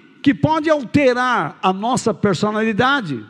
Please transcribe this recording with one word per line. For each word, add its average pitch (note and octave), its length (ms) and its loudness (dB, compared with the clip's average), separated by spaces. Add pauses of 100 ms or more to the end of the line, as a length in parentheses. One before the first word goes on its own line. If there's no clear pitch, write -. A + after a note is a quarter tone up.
(220)
que C#4 120 4
pode D#4 360 0
alterar B3 920 0
a F#3+ 100 2
nossa G#3+ 420 -2
personalidade, G#3 1160 -2